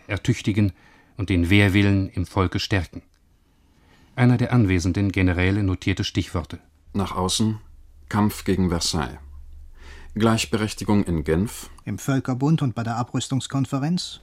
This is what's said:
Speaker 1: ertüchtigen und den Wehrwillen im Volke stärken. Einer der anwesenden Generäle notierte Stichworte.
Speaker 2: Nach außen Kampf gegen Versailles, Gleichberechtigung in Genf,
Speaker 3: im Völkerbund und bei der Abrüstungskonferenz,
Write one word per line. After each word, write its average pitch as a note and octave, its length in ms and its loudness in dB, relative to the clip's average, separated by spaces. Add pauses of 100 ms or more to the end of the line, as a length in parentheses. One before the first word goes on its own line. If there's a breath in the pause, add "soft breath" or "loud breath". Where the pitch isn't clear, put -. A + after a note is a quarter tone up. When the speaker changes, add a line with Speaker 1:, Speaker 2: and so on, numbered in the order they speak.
Speaker 1:
ertüchtigen G#2+ 680 0 (440 soft breath)
und G2 120 -4
den E2+ 220 2
Wehrwillen G2+ 580 4
im F#2 160 -4
Volke F#2+ 340 -2
stärken. F2+ 440 -4 (1120 soft breath)
Einer B2 220 6
der A#2+ 140 -2
anwesenden G2 600 4
Generäle F#2 500 2
notierte F#2+ 420 0
Stichworte. - 540 -4 (360)
Speaker 2:
Nach G2 220 -4
außen G#2+ 440 0 (500)
Kampf G#2 340 0
gegen F#2 260 2
Versailles, E2 500 -2 (960 loud breath)
Gleichberechtigung G#2+ 880 2
in E2 200 -2
Genf, D#2+ 460 -2 (160)
Speaker 3:
im G2+ 140 -6
Völkerbund C3+ 640 0
und B2 100 -2
bei A#2 100 -6
der A2+ 140 -4
Abrüstungskonferenz, C3+ 1300 -4